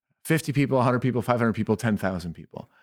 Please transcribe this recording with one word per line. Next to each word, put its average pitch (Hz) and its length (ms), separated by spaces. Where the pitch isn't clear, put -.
fifty 156 280
people, 131 280
a - 20
hundred 123 180
people, 123 220
five 120 160
hundred 117 140
people, 107 240
ten 110 200
thousand 90 360
people. - 360